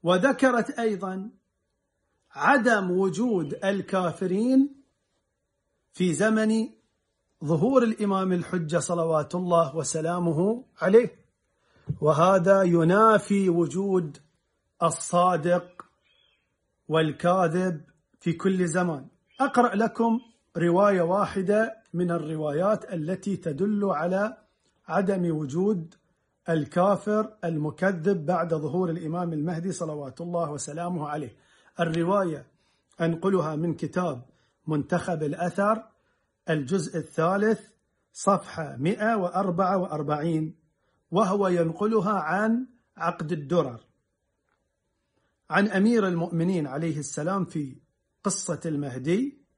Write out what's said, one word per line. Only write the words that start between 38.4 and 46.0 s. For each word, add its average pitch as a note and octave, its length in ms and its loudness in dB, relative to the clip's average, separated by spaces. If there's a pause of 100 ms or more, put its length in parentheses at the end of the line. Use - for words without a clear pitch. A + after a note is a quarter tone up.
مائة G#3 380 0
وأربعة F#3 600 0
وأربعين، D#3 800 -2 (560)
وهو G3 360 2
ينقلها F#3+ 720 0
عن G#3+ 480 0 (300)
عقد E3+ 340 -4
الدرر D3 540 -2 (1600)
عن G3 180 2
أمير G#3 400 4